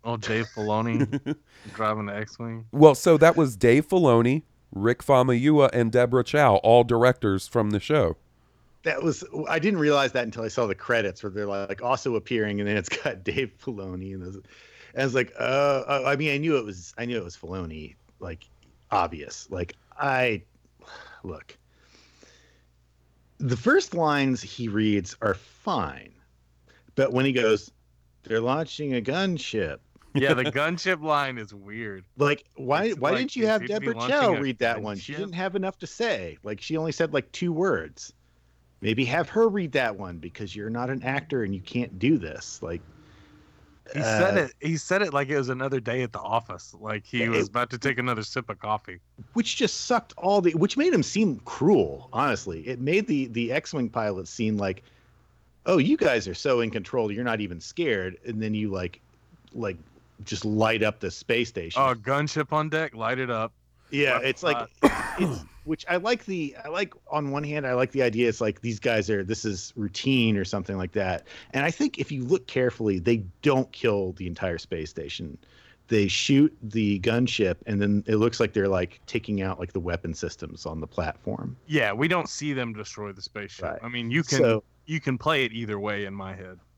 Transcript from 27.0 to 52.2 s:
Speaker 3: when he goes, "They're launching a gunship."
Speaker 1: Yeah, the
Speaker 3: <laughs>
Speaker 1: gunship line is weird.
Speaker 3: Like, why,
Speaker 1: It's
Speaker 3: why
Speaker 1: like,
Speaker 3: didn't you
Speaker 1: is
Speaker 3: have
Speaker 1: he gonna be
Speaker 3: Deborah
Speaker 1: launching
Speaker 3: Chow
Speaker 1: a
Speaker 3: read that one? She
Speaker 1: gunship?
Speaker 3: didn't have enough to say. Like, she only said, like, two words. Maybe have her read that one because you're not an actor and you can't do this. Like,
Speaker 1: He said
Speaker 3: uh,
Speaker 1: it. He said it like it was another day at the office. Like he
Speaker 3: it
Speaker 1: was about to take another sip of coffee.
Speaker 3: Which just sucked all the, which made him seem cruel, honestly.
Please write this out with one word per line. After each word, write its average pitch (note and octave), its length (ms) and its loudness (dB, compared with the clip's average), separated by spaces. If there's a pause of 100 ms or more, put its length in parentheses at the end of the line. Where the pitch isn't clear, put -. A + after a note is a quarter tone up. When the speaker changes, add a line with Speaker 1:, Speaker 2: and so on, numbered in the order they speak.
Speaker 3:
when C3 120 4
he C3+ 80 2
goes, A2 380 4 (520)
"They're A2+ 180 0
launching C#3+ 540 -2
a A#2+ 60 0
gunship." C3 760 -2 (380)
Speaker 1:
Yeah, C#3 180 4
the B2+ 120 2
Speaker 3:
<laughs> D3+ 60 -2
Speaker 1:
gunship E3 520 0
line C#3+ 340 0
is G#2 160 -12
weird. G2+ 520 -12 (120)
Speaker 3:
Like, C#3+ 280 0 (100)
why, C#3+ 300 0
Speaker 1:
It's A3 140 -2
Speaker 3:
why C#3 120 2
Speaker 1:
like, G#3+ 80 0
Speaker 3:
didn't - 160 -4
you B3 80 0
Speaker 1:
is G#3+ 60 2
Speaker 3:
have A3 120 2
Speaker 1:
he F3+ 60 -8
gonna G#3 140 -2
be - 60 -6
Speaker 3:
Deborah A#3 120 -4
Speaker 1:
launching C#4 200 2
Speaker 3:
Chow A3+ 160 4
Speaker 1:
a - 60 -2
Speaker 3:
read C3 180 -2
that A#2 220 2
one? G#2 160 -6
She A#2 160 -10
Speaker 1:
gunship? D3 40 -8
Speaker 3:
didn't F#3+ 180 -8
have F#3 200 -4
enough F#3+ 240 -2
to E3 80 -12
say. G#2+ 560 -4
Like, G#2+ 180 -8
she D#3 160 -4
only D#3+ 140 -2
said, D#3 220 0
like, C#3 180 -2
two F3 220 -2
words. D3+ 600 -2 (680)
Maybe A2 240 0
have D3+ 240 0
her A3+ 180 4
read F#3+ 240 0
that A#2+ 260 0
one F2+ 220 -10
because F2+ 360 -10
you're G#2 140 -8
not A#2+ 220 -4
an C3 120 -6
actor C3+ 400 -2
and G2 100 -4
you F#2+ 80 -6
can't - 360 -6
do C3+ 220 2
this. - 420 -12
Like, E2+ 200 -8 (1120)
Speaker 1:
He D3 80 -4
said D#3 360 4
Speaker 3:
uh, F3 40 4
Speaker 1:
it. C3+ 180 -4
He D#3+ 180 -2
said F#3 240 0
it E3+ 140 -2
like C#3 140 0
it D3 80 0
was C3 120 0
another C3 300 -2
day A#2+ 240 -2
at A#2 100 -6
the G#2+ 60 -8
office. G2+ 600 -4
Like G#2+ 240 -8
he A#2 200 -4
Speaker 3:
it A2+ 60 0
Speaker 1:
was G#2+ 180 0
about A#2+ 240 -2
to B2 80 -8
take C3+ 180 -2
another B2 240 -2
sip - 300 -8
of G2 80 -10
coffee. G#2+ 400 -6 (340)
Speaker 3:
Which A3+ 220 -2
just - 300 -2
sucked A#3 300 -2
all G3 260 2
the, F3 120 4
which E3+ 240 2
made D#4+ 160 4
him F#3+ 80 4
seem F#3 440 0
cruel, G2+ 680 2
honestly. G2 540 -2